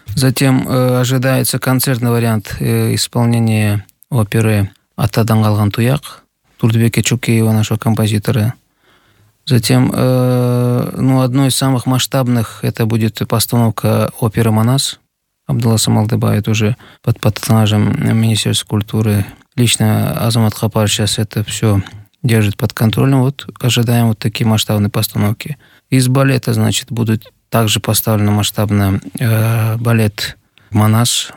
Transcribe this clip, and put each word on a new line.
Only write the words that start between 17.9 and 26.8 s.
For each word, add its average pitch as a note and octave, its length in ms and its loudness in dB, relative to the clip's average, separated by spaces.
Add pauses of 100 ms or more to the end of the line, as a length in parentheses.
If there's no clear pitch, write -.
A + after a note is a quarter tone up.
Министерства A2 480 -2
культуры. G#2 560 0 (320)
Лично G#2+ 560 0 (140)
Азамат A2+ 280 0
Хапар G#2+ 340 -2
сейчас G2+ 300 -2
это G#2 240 -4
все G2+ 400 0 (400)
держит A2 340 2
под - 160 -4
контролем. C3 500 2
Вот C3+ 240 -4 (140)
ожидаем A#2 480 2
вот A2 100 -2
такие A#2 280 -2
масштабные G#2 440 0
постановки. G#2+ 680 -4 (320)
Из C3 160 2
балета, C3 480 0
значит, A2 380 -2